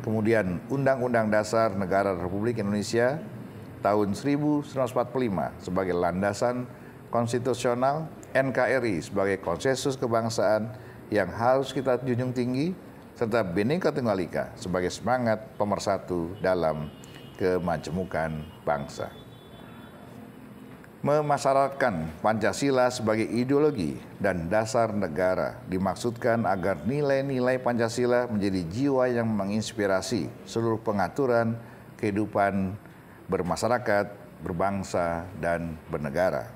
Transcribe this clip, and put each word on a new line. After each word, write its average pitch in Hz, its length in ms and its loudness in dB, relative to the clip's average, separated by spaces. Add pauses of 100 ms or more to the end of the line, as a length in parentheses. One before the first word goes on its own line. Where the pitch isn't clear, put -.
Kemudian 107 640 2
Undang-Undang 127 560 2
Dasar 107 480 2
Negara 98 400 2
Republik 101 480 -2
Indonesia 117 560 2 (640)
tahun 101 320 4
seribu 147 480 0
sembilan 131 240 -2
ratus 117 80 -8
empat 120 160 2
puluh 127 160 0
lima 85 180 0 (140)
sebagai 92 320 -2
landasan 101 720 0 (480)
konstitusional, 123 960 0 (240)
N 131 240 2
K 123 240 4
R 120 80 0
I 85 160 0
sebagai 98 400 0
konsensus 131 560 0
kebangsaan 113 720 2 (400)
yang 101 160 4
harus 123 480 2
kita 127 320 2
junjung 127 240 0
tinggi, 127 400 0 (480)
serta 113 240 2
Bhinneka 110 480 2
Tunggal 113 320 0
Ika 69 320 -4
sebagai 90 360 -2
semangat 117 520 0 (160)
pemersatu 95 800 -2
dalam 80 480 0 (480)
kemajemukan 85 960 -2 (320)
bangsa. 71 480 -4 (1900)
Memasyarakatkan 135 1300 2
Pancasila 113 640 4
sebagai 110 400 0
ideologi 123 720 2 (160)
dan 90 320 0
dasar 110 420 2
negara 90 800 0
dimaksudkan 113 720 0
agar 92 400 0
nilai-nilai 135 800 0
Pancasila 120 640 2
menjadi 98 400 0
jiwa 127 400 2
yang 117 240 2
menginspirasi 101 960 0 (180)
seluruh 117 380 0
pengaturan 113 720 2 (480)
kehidupan 101 720 2 (560)
bermasyarakat, 101 800 2 (320)
berbangsa, 90 960 -2
dan 82 400 -2 (100)
bernegara. 76 680 -2